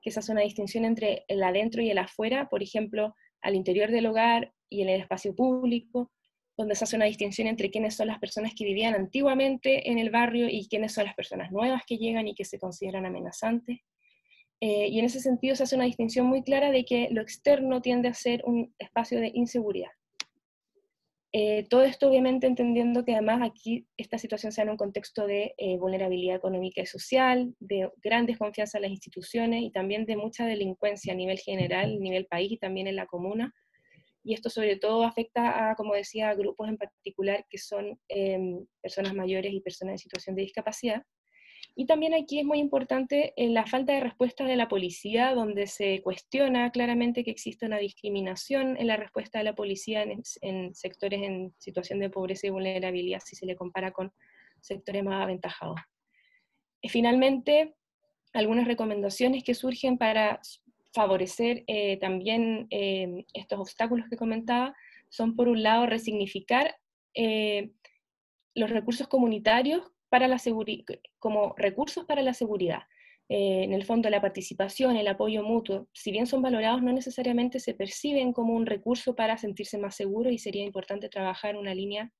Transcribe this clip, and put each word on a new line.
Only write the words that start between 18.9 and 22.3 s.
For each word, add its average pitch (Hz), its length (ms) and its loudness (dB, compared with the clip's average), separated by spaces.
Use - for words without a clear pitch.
de 226 140 0
inseguridad. 214 560 0
Eh, 214 380 2
todo 254 140 8
esto 277 260 6
obviamente 262 380 6